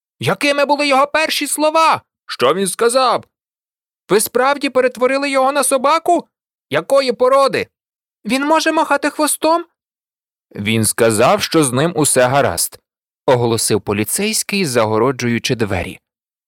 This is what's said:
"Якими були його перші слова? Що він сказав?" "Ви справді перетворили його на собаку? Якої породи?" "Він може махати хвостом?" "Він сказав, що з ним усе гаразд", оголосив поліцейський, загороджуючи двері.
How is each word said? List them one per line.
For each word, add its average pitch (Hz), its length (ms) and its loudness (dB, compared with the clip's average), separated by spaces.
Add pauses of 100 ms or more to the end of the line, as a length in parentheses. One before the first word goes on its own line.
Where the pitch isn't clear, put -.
(200)
"Якими 285 440 0
були 285 240 0
його 277 180 2
перші 302 400 -2
слова? 302 560 0 (240)
Що 127 280 0
він 196 120 -2
сказав?" 233 580 0 (880)
"Ви 196 100 4
справді 269 500 0
перетворили 254 600 0
його 269 220 0
на 285 120 0
собаку? 302 640 0 (420)
Якої 220 420 0
породи?" 254 560 2 (560)
"Він 262 220 -2
може 311 260 2
махати 294 380 0
хвостом?" 320 540 -2 (920)
"Він 110 300 0
сказав, 117 580 2
що 160 220 2
з 127 80 -2
ним 151 240 -2
усе 135 300 2
гаразд", 123 520 -2 (480)
оголосив 117 540 0
поліцейський, 196 880 -4
загороджуючи 120 880 0
двері. 95 460 -6 (480)